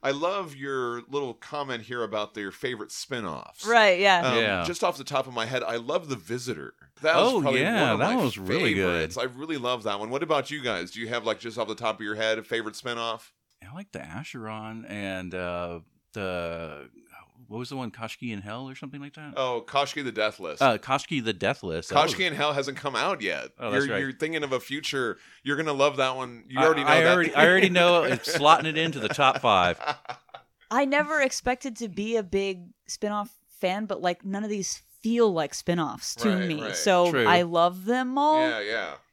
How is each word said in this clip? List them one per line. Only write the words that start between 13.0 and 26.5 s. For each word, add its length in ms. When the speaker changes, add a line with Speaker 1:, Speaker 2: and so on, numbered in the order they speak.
Speaker 3:
I 100
like 200
the 60
Acheron 920
and, 440
uh, 460
the, 760
what 120
was 100
the 80
one, 140
Koshki 420
in 80
Hell 260
or 80
something 240
like 140
that? 240
Speaker 1:
Oh, 280
Koshki 380
the 80
Deathless. 500
Speaker 3:
Uh, 160
Koshki 460
the 100
Deathless. 540
That 160
was 100
Speaker 1:
Koshki 140
in 60
Hell 180
hasn't 260
come 180
out 260
yet. 380
Speaker 3:
Oh, 120
that's 140
Speaker 1:
you're, 100
Speaker 3:
right. 60
Speaker 1:
you're 100
thinking 320
of 80
a 80
future. 580
You're 120
gonna 160
love 260
that 200
one. 320
You 100